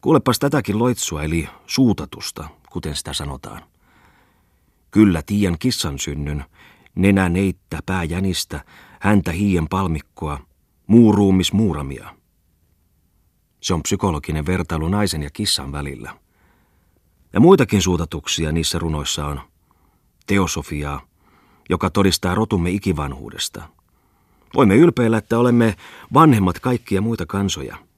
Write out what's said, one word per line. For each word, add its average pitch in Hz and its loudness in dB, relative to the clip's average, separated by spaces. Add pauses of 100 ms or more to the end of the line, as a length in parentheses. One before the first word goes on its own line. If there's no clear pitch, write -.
Kuulepas 123 2
tätäkin 127 0
loitsua, 117 -2
eli 78 -2 (180)
suutatusta, 87 -2 (220)
kuten 80 -8
sitä - -10
sanotaan. 67 -12 (1300)
"Kyllä 95 4
tiiän 98 -2
kissan 82 -4
synnyn, 73 -6 (500)
nenä 95 4
neittä, 87 -2
pää 92 -4
jänistä, 85 -6 (360)
häntä 98 2
hiien 87 0
palmikkoa, 80 -6 (460)
muu 110 8
ruumis 95 2
muuramia." 73 -4 (1500)
Se - -2
on 80 -4
psykologinen 78 -4
vertailu 82 -2
naisen 92 -2
ja 71 -10
kissan 71 -6
välillä. 69 -10 (1160)
Ja 92 2
muitakin 135 6
suutatuksia 80 -2
niissä 82 -2
runoissa 76 -6
on. 71 -8 (840)
Teosofiaa, 73 -2 (680)
joka 90 0
todistaa 95 0
rotumme 95 0
ikivanhuudesta. 76 -6 (840)
Voimme 107 6
ylpeillä, 120 4
että 113 -2
olemme 120 2 (380)
vanhemmat 113 6
kaikkia 113 -2
muita 107 -4
kansoja. 87 -4 (220)